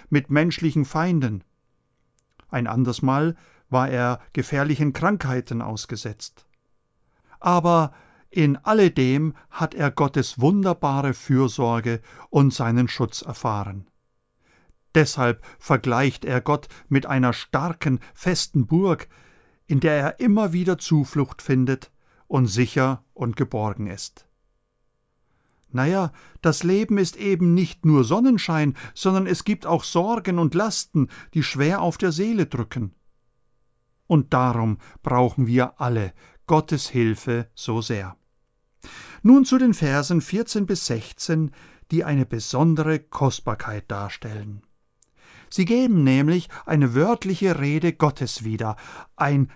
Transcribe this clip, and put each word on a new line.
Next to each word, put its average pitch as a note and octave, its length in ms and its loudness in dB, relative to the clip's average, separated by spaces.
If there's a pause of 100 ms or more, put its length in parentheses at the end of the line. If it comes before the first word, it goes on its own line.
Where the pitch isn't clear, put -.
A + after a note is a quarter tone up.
mit C#3+ 220 0
menschlichen D3+ 540 0
Feinden. D3+ 580 -2 (1040)
Ein A#2+ 160 -4
anderes A#2+ 380 -2
Mal D3 320 0 (340)
war B2+ 200 0
er B2 320 -2 (120)
gefährlichen C#3+ 580 -2
Krankheiten C3 680 -4
ausgesetzt. - 880 -12 (920)
Aber E3+ 520 2 (380)
in C#3+ 280 2
alledem D#3 800 2 (140)
hat - 240 -6
er D3 160 -2
Gottes C#3 480 -2
wunderbare C#3+ 760 0
Fürsorge A#2 880 0 (280)
und C#3 240 4
seinen A#2+ 360 0
Schutz - 320 -4
erfahren. G2 680 -8 (1080)
Deshalb C#3 520 2 (120)
vergleicht C3 680 0
er B2+ 160 -2
Gott D3 260 -4 (220)
mit C3+ 160 2
einer B2+ 260 0
starken, C#3 680 -4 (120)
festen - 540 -2
Burg, F3 400 0 (580)
in C#3+ 140 0
der D3+ 140 2
er D3 260 -2
immer G#3+ 320 2
wieder F3+ 260 0
Zuflucht - 640 -2
findet C3 480 -2 (380)
und B2+ 200 2
sicher B2+ 680 0
und A#2 240 -6
geborgen G#2+ 500 -4
ist. - 400 -16 (1400)
Na C3 160 0
ja, F#3 240 0 (300)
das D#3+ 220 0
Leben G3+ 340 2
ist F#3 180 0
eben F3+ 380 2
nicht F3 320 0
nur D3 180 6
Sonnenschein, E3 720 2 (180)
sondern F#3+ 320 0
es F3+ 200 -2
gibt G#3 200 -4
auch E3 200 0
Sorgen F#3 520 -2
und E3 160 0
Lasten, F3 540 -2 (260)
die D#3 100 0
schwer D#3 380 -2
auf E3+ 160 -2
der F#3 140 0
Seele G3 340 -2
drücken. A#2 480 -6 (1120)
Und D3 280 2
darum A#2 460 0 (220)
brauchen B2 460 0
wir B2 320 0
alle A2+ 340 -4 (320)
Gottes D#3 420 0
Hilfe A#2 680 -2
so A2+ 260 -6
sehr. G2 340 -8 (1080)
Nun C4 220 10
zu B3+ 140 2
den B3+ 160 4
Versen C#3+ 480 0
vierzehn G#3 440 -4
bis F#3 200 -4
sechzehn, D3+ 680 -4 (400)
die D#3+ 140 0
eine C#3 200 0
besondere D3+ 760 0
Kostbarkeit A#2 920 -4
darstellen. G#2 680 -10 (880)
Sie F#3 160 2
geben A3+ 400 4
nämlich D3 420 4 (180)
eine C3+ 300 2
wörtliche F#3+ 640 2
Rede D3+ 320 0
Gottes C3+ 540 -2
wieder, A2 320 -4 (400)
ein C#3+ 380 2